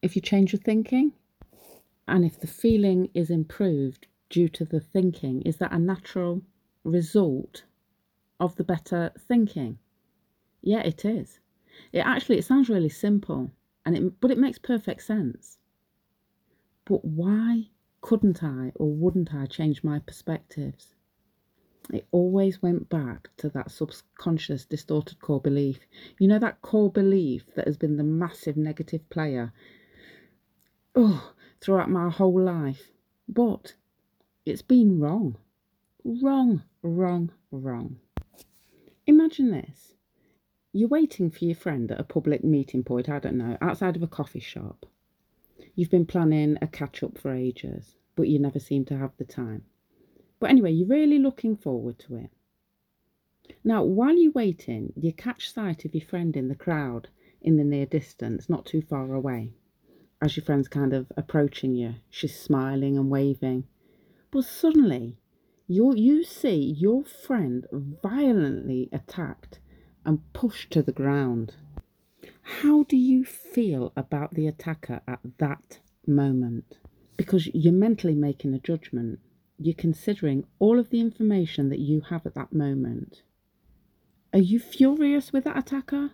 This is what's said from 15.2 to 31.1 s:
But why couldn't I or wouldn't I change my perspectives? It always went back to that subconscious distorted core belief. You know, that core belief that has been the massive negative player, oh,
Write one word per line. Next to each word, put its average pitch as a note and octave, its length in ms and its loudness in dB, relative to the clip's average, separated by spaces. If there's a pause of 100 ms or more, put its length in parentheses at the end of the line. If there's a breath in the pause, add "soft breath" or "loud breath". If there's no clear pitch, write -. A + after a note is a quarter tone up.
But - 200 0
why G#3+ 640 0 (320)
couldn't G#3 420 2
I C3 320 -6
or D3+ 160 -2
wouldn't E3+ 420 0
I C#3 120 -6
change D3+ 360 -2
my D3 180 -2
perspectives? - 960 -12 (1000)
It - 160 -8
always F#3 540 2
went F3 260 0
back C#3 480 -6
to D3+ 120 -6
that C#3 200 -8
subconscious - 960 -6
distorted D3+ 540 -6
core C#3+ 200 -2
belief. C#3 400 0 (380 loud breath)
You F#3+ 100 6
know, G#3 120 6
that - 240 -4
core G#3 280 2
belief F#3+ 540 0 (100)
that - 120 -4
has D3 100 -2
been D3+ 200 -2
the D3 60 -2
massive D#3+ 540 -4
negative D#3 540 -6
player, C3 420 -4 (1400 soft breath)
oh, G#3+ 380 4 (280 loud breath)